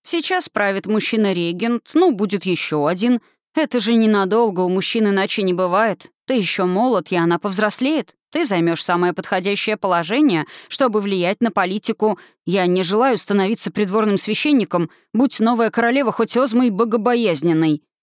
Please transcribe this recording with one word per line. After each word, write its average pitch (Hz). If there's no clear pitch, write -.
Сейчас 349
правит 196
мужчина-регент, 208
ну, 339
будет 190
ещё 151
один. 220
Это 269
же 220
ненадолго, 214
у 180
мужчин 208
иначе 196
не 185
бывает. 185
Ты 262
ещё 190
молод, 196
и 185
она 170
повзрослеет. 214
Ты 330
займёшь 170
самое 175
подходящее 202
положение, 180
чтобы 220
влиять 196
на 233
политику. 208
Я 180
не 180
желаю 220
становиться 202
придворным 208
священником, 214
будь 233
новая 226
королева 233
хоть 226
Озма 247
и 233
богобоязненной». 185